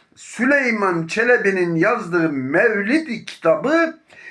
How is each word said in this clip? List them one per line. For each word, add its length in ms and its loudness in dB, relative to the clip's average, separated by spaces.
Süleyman 920 -2
Çelebi'nin 680 0
yazdığı 540 0
mevlid 960 0
kitabı 720 0